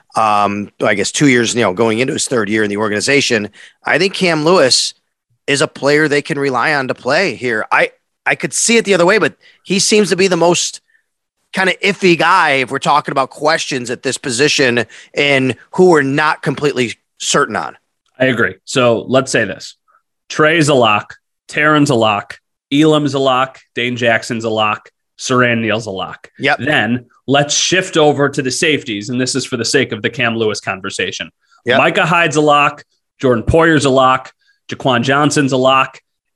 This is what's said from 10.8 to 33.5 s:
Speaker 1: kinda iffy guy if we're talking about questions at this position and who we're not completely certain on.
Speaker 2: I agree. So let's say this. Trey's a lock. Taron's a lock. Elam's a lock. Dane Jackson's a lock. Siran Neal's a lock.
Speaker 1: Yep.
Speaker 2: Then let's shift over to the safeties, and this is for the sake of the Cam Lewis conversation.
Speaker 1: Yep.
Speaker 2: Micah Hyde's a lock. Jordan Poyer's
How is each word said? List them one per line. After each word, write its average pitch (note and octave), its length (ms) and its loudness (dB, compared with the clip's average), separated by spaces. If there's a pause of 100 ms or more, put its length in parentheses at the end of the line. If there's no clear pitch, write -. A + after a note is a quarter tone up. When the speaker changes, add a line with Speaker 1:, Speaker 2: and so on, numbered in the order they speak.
Speaker 1:
kinda F#3+ 220 0
iffy F#3 440 0
guy E3 360 2
if C3 140 -2
we're C3+ 100 -4
talking D3+ 340 0
about C3+ 160 -2
questions D3 600 -4
at A#2+ 140 -8
this B2+ 140 -4
position B2 680 0 (280)
and C3+ 420 0 (160)
who F#3 200 6
we're D3+ 100 4
not D3 400 -2
completely B2+ 540 -2 (240)
certain C3+ 360 -2
on. D2 220 -8 (420)
Speaker 2:
I C3 60 0
agree. A2+ 300 0 (100)
So A#2+ 380 0
let's B2 280 0
say A#2 140 0
this. - 320 -12 (520)
Trey's D#3 380 2
a D3+ 60 2
lock. A2 420 2 (320)
Taron's D3+ 420 2
a C3+ 60 2
lock. G#2+ 460 -2 (300)
Elam's D3 440 2
a C#3 40 -2
lock. C3 400 0 (140)
Dane B2 240 -4
Jackson's A2+ 460 -2
a A2+ 60 -4
lock. G#2+ 420 -2 (260)
Siran B2 420 0
Neal's A2 280 -4
a G2+ 40 -8
lock. F2+ 460 -12
Speaker 1:
Yep. C#3 220 -2
Speaker 2:
Then B2 480 -2 (180)
let's C#3+ 300 0
shift F3+ 420 -2
over D3 320 2
to C#3+ 140 -6
the B2+ 80 -4
safeties, B2 580 -4
and B2 100 -4
this B2+ 140 -2
is C3 100 -4
for - 140 -6
the A2 80 -4
sake B2+ 260 0
of G#2+ 120 -8
the A#2 80 -2
Cam A#2 260 -4
Lewis G#2+ 220 -2
conversation. F#2+ 720 -8 (340)
Speaker 1:
Yep. B2 140 2
Speaker 2:
Micah F3 260 2
Hyde's E3+ 300 2
a D#3 60 2
lock. D3 420 2 (360)
Jordan A#2+ 240 2
Poyer's D#3+ 420 2